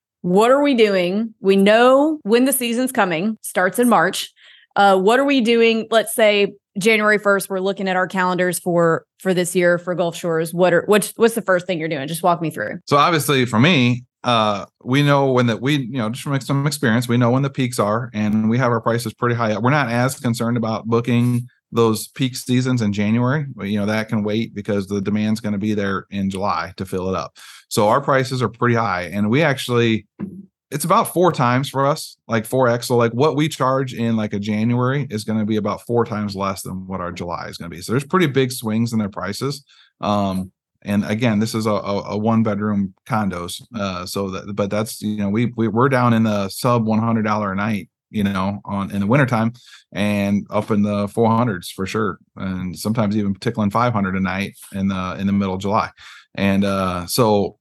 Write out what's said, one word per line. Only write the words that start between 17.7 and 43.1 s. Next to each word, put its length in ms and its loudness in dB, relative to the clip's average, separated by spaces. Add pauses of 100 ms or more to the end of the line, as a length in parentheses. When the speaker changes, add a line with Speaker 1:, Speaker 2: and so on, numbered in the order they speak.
Speaker 2:
are 380 0
and 340 0
we 80 2
have 140 2
our 100 0
prices 320 -2
pretty 220 -2
high 180 0
up. 80 -4
We're 80 2
not 220 0
as 280 0
concerned 380 -2
about 300 -4
booking 600 0 (240)
those 360 0
peak 280 -6
seasons 460 0
in 120 0
January. 520 0 (100)
But, 120 -8
you 120 -2
know, 60 -2
that 240 -2
can 140 -2
wait 320 -2
because 320 -4
the 140 -2
demand's 400 -2
gonna 180 -4
be 160 -2
there 340 -4
in 220 -4
July 460 -4
to 80 -8
fill 240 -4
it 60 -2
up. 220 -8 (320)
So 180 2
our 140 4
prices 400 0
are 80 0
pretty 260 0
high. 280 -2
And 260 -2
we 140 2
actually, 640 0 (640)
it's 160 -6
about 280 2
four 180 4
times 380 0
for 160 -2
us, 320 -4 (100)
like, 180 -2
four 220 2
X. 200 0
So, 80 0
like, 160 2
what 240 0
we 120 2
charge 460 -2
in, 220 -2
like, 180 -2
a 60 -4
January 680 -2
is 140 -6
gonna 220 -2
be 100 -2
about 260 -4
four 240 0
times 300 -6
less 260 -4
than 260 -12
what 140 -8
our 100 -6
July 360 -10
is 100 -14
gonna 120 -14
be. 120 -14
So 100 -10
there's 140 -2
pretty 220 2
big 240 0
swings 420 -2
in 60 -2
their 100 -2
prices. 540 -8 (360)
Um, 520 -2 (320)
and 220 0
again, 340 0
this 160 -2
is 100 -2
a, 60 0
a, 300 -2 (100)
a 60 -4
one 260 2
bedroom 500 -2 (140)
condos. 560 -4 (120)